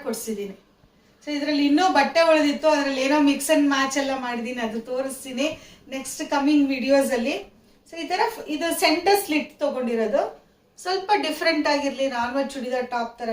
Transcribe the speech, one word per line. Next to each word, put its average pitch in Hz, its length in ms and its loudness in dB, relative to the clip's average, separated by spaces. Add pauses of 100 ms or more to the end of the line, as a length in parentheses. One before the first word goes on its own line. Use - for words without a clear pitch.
ಕೊಡ್ಸಿದೀನಿ. 202 520 -6 (680)
So 294 120 -4
ಇದ್ರಲ್ಲಿ 285 280 0
ಇನ್ನೂ 311 240 4
ಬಟ್ಟೆ 277 320 4
ಉಳಿದಿತ್ತು, 311 460 4
ಅದ್ರಲ್ಲಿ 277 340 2
ಏನೋ 285 180 4
mix 285 200 4
and 311 240 2
match 277 360 0
ಎಲ್ಲ 269 180 -2
ಮಾಡಿದೀನಿ, 240 440 -6
ಅದು 220 200 -4
ತೋರಿಸ್ತೀನಿ 269 800 -6 (300)
ನೆಕ್ಸ್ಟ್ 269 400 -10
ಕಮಿಂಗ್ 285 400 4
ವಿಡಿಯೋಸ್ 269 420 2
ಅಲ್ಲಿ. 262 420 -4 (380)
So 330 80 -12
ಈ 320 80 -8
ತರ 370 120 -2 (160)
ಫ್-, - 120 -12
ಇದು 311 320 -4
ಸೆಂಟರ್ 359 460 2
ಸ್ಲಿಟ್ 294 340 -2
ತಗೊಂಡಿರೋದು, 233 800 -2 (360)
ಸ್ವಲ್ಪ 381 380 -4
ಡಿಫ್ರೆಂಟ್ 311 520 0
ಆಗಿರ್ಲಿ, 277 400 0
ನಾರ್ಮಲ್ 247 420 -2
ಚೂಡಿದಾರ್ 254 400 -6
ಟಾಪ್ 233 300 -6
ತರ 233 140 -6